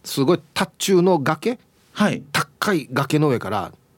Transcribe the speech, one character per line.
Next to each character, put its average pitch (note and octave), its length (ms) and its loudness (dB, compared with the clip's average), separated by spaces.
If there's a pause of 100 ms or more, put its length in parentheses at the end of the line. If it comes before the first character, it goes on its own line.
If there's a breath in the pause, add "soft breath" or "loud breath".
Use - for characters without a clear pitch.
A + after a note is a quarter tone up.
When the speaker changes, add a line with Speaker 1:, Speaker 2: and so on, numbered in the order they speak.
Speaker 1:
す - 220 -4
ご C3 100 4
い - 60 -4 (140)
達 - 240 -4
中 F#3+ 240 2
の F3+ 160 4
崖？ D#3 400 -2 (340)
Speaker 2:
は G#3 180 2
い。 F2+ 120 -6 (100)
Speaker 1:
高 - 420 -4
い C#3+ 180 -2
崖 C#3 260 0
の D3+ 100 2
上 B2 100 0
か G2 120 -8
ら、 G2 220 -6 (240)